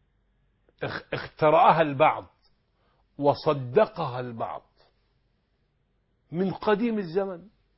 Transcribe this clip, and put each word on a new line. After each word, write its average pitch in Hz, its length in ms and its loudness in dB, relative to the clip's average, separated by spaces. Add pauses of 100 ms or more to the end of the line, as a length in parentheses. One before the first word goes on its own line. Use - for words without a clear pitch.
(840)
اخ-، - 300 -8
اخترعها 160 720 4
البعض 135 440 0 (920)
وصدقها 143 1000 0
البعض 113 420 -10 (1700)
من 180 220 -2
قديم 214 440 0
الزمن، 185 500 -6 (300)